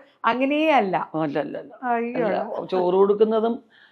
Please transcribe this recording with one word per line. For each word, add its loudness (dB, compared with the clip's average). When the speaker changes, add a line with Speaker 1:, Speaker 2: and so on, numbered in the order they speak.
Speaker 1:
അങ്ങനെയേ 2
അല്ല. 2
Speaker 2:
അല്ല, -2
അല്ല, -6
അല്ല. -16
Speaker 1:
അയ്യോടാ. -2
Speaker 2:
അല്ല, -4
ചോറ് 0
കൊടുക്കുന്നതും 2